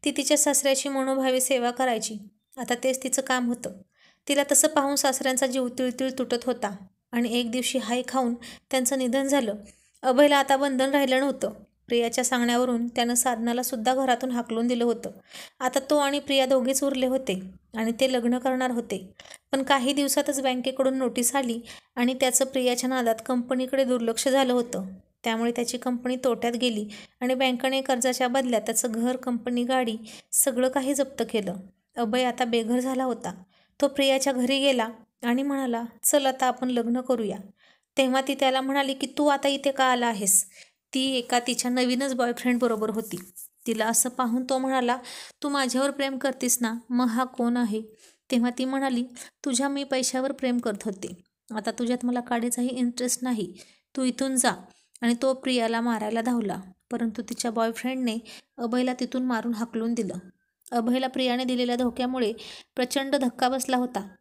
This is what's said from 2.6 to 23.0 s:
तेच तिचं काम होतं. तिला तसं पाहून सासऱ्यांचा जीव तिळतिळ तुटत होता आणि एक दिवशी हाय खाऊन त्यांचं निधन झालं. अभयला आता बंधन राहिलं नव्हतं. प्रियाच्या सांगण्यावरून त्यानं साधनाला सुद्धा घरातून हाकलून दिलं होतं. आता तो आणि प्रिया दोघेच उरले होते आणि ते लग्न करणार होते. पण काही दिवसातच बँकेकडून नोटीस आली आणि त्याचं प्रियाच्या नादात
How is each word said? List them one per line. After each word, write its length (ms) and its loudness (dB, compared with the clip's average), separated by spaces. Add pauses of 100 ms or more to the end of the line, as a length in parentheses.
तेच 200 0
तिचं 180 0
काम 260 0
होतं. 240 -4 (560)
तिला 240 2
तसं 160 6
पाहून 280 2
सासऱ्यांचा 520 2
जीव 200 0
तिळतिळ 440 -2
तुटत 340 -2
होता 300 -4 (360)
आणि 280 0
एक 120 -2
दिवशी 260 -2
हाय 300 0
खाऊन 260 0 (380)
त्यांचं 260 2
निधन 300 2
झालं. 260 2 (500)
अभयला 340 6
आता 200 4
बंधन 320 2
राहिलं 300 4
नव्हतं. 320 0 (360)
प्रियाच्या 360 0
सांगण्यावरून 640 2
त्यानं 260 0
साधनाला 500 0
सुद्धा 320 0
घरातून 360 0
हाकलून 360 -2
दिलं 180 2
होतं. 260 -2 (480)
आता 200 0 (100)
तो 80 6
आणि 220 2
प्रिया 260 2
दोघेच 380 0
उरले 220 0
होते 360 -2 (360)
आणि 220 0
ते 140 4
लग्न 240 2
करणार 340 0
होते. 420 -6 (380)
पण 120 0
काही 300 2
दिवसातच 480 0
बँकेकडून 560 0
नोटीस 380 0
आली 240 0 (360)
आणि 180 2
त्याचं 320 2
प्रियाच्या 440 0
नादात 260 2 (100)